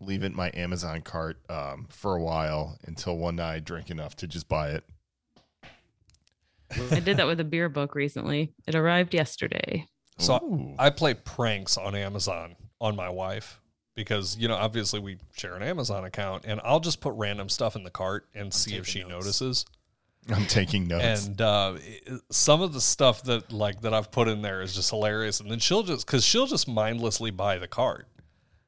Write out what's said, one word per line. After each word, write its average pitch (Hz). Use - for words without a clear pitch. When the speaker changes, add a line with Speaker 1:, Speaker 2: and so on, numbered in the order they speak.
Speaker 1:
leave 95
it -
in 95
my 90
Amazon 87
cart, 80
um, 71
for 98
a 85
while 78
until 82
one 85
night 82
I 82
drink 80
enough 78
to -
just 78
buy 76
it. 78
Speaker 2:
I 165
did 190
that 165
with 165
a 160
beer 165
book 143
recently. 147
It 160
arrived 175
yesterday. -
Speaker 3:
So -
Speaker 1:
Ooh. 185
Speaker 3:
I 139
play 143
pranks 107
on 98
Amazon 95
on 107
my 90
wife 92
because, 101
you 113
know, 113
obviously 107
we 95
share 90
an 92
Amazon 117
account, 95
and 107
I'll 139
just 165
put 127
random 104
stuff 113
in 98
the 90
cart 95
and 104
Speaker 4:
I'm 95
Speaker 3:
see -
if 92
Speaker 4:
taking 95
Speaker 3:
she 90
Speaker 4:
notes. 90
Speaker 3:
notices. 127
Speaker 1:
I'm 104
taking 92
notes. 101
Speaker 3:
And, 98
uh, 101
i-, 107
some 151
of 185
the 131
stuff -
that, 117
like, 104
that 110
I've 107
put 120
in 107
there 95
is 92
just 95
hilarious. 107
And 104
then 113
she'll 202
just, 156
'cause 127
she'll 254
just 269
mindlessly 113
buy 95
the 90
cart, 120